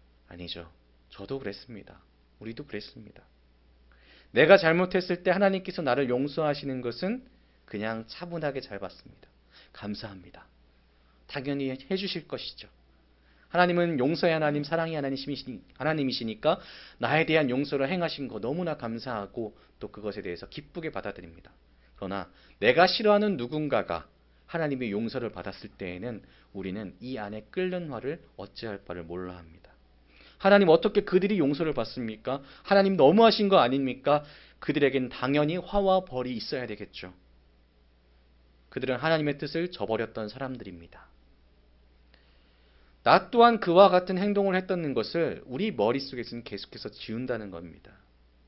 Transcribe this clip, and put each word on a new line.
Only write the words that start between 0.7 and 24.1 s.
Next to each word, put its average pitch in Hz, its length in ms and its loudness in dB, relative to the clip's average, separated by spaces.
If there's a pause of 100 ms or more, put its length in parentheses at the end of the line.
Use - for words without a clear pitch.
저도 135 300 -10
그랬습니다. 104 640 -14 (400)
우리도 113 260 -12
그랬습니다. - 560 -14 (1080)
내가 165 240 8
잘못했을 180 640 2
때 185 80 2
하나님께서 190 520 0
나를 131 260 2
용서하시는 143 720 -2
것은 185 440 -6 (400)
그냥 113 420 -8
차분하게 156 540 -6
잘 101 180 -10
봤습니다. - 500 -16 (440)
감사합니다. 101 720 -12 (800)
당연히 139 440 -4 (200)
해주실 190 380 -4
것이죠. - 400 -12 (800)
하나님은 175 500 2
용서의 160 340 2
하나님, 147 320 0
사랑의 165 300 -2
하나님이시니-, 135 640 -6 (140)
하나님이시니까 135 840 -2 (400)
나에 147 280 2
대한 156 240 2
용서를 139 400 0
행하신 160 380 -4
거 110 120 -10
너무나 151 380 -4
감사하고 113 760 -8 (220)
또 107 100 -10
그것에 104 340 -8
대해서 90 260 -8
기쁘게 160 420 -12
받아들입니다. 90 640 -12 (440)
그러나 98 340 -8 (280)
내가 127 280 6
싫어하는 208 500 2
누군가가 120 720 -4 (380)